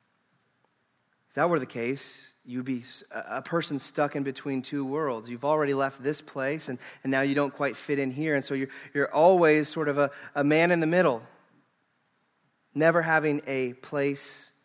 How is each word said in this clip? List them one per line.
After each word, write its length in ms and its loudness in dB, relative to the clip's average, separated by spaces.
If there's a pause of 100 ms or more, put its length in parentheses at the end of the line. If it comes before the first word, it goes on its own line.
(1300)
If 60 -14
that 140 2
were 100 2
the 80 -4
case, 680 -8 (100)
you'd 220 -8
be 140 -4
s-, 320 -12
a, 260 -8
a 60 -6
person 340 -4
stuck 380 -2
in 80 -2
between 400 -6
two 200 -6
worlds. 460 -4
You've 160 -8
already 300 2
left 280 -2
this 160 -2
place, 480 -6
and, 120 -8 (240)
and 80 -4
now 100 2
you 140 0
don't 180 0
quite 240 -4
fit 220 -2
in 120 0
here. 240 -2
And 80 0
so 120 -4
you're, 140 -4 (260)
you're 180 0
always 560 8
sort 200 -2
of 100 0
a, 100 4 (240)
a 100 0
man 280 4
in 80 4
the 80 2
middle, 340 2 (1500)
never 300 4
having 420 2
a 280 -4
place 800 -6 (140)